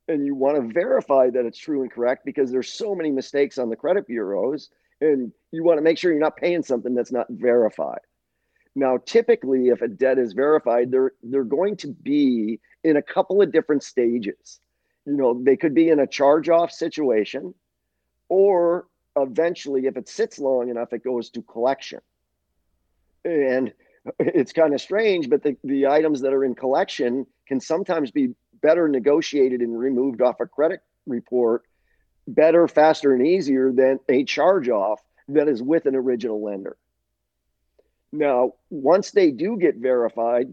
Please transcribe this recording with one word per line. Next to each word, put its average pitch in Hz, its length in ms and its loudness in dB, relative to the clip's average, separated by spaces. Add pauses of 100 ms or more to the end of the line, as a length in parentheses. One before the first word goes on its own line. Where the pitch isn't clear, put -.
And 143 200 -2
you 143 80 -4
wanna 139 260 0
verify 135 680 2
that 120 160 0
it's 113 120 -10
true 147 220 -4
and 123 100 -6
correct, 123 360 -4
because 135 260 -2
there's 127 180 -4
so 208 240 -8
many 165 160 -4
mistakes 139 460 -2
on 123 140 -4
the 113 60 -6
credit 185 300 -2
bureaus, 110 640 -4 (320)
and 139 320 0 (180)
you 165 140 -6
wanna 165 160 4
make 160 160 2
sure 180 160 0
you're 151 80 0
not 151 160 0
paying 175 260 -2
something 123 320 -4
that's 120 160 -2
not 120 200 -2
verified. 110 720 0 (760)
Now, 131 220 0
typically, 135 720 2
if 120 140 2
a 117 60 -2
debt 131 300 0
is 120 140 -2
verified, 127 580 2
they're, 131 220 2 (100)
they're 131 220 -2
going 175 340 -2
to 147 100 -12
be 127 720 -2 (220)
in 156 140 4
a 143 60 0
couple 190 380 -2
of 180 100 2
different 151 320 0
stages. 117 800 -4 (460)
You 143 100 -4
know, 123 260 0
they 131 140 4
could 151 180 -2
be 165 140 4
in 156 120 4
a 131 60 2
charge-off 160 640 2
situation, 123 840 -4 (720)
or 180 600 2 (280)
eventually, 139 720 -2
if 123 100 -4
it 127 120 -10
sits - 300 -6
long 131 300 -2
enough, 117 240 -8
it 117 100 -8
goes 123 280 -6
to 120 120 -12
collection. - 580 -4 (1200)
And 131 480 0 (460)
it's 160 340 0
kinda 151 260 2
strange, 190 520 -2
but 143 120 2
the, 143 220 -2
the 135 220 0
items 151 340 0
that 135 140 0
are 135 100 0
in 123 100 -2
collection 135 720 -2 (200)
can - 140 -4
sometimes 165 500 -4
be 131 240 -2 (260)
better 160 280 4
negotiated 139 720 0
and 117 180 -4
removed 127 420 -2
off 123 200 0
a 120 60 -4
credit - 340 -2 (260)
report 120 560 -2 (640)
better, 160 400 4
faster, 151 480 2
and 127 120 2
easier 139 440 2
than 131 380 2
a 135 160 2
charge-off 120 760 0 (280)
that 147 200 0
is 120 140 -2
with 156 240 -2
an 135 80 0
original 120 480 -4
lender. 98 340 -10 (1300)
Now, 135 440 0 (160)
once 160 400 0
they 185 200 2
do 170 260 -4
get 165 200 0
verified, 120 760 -2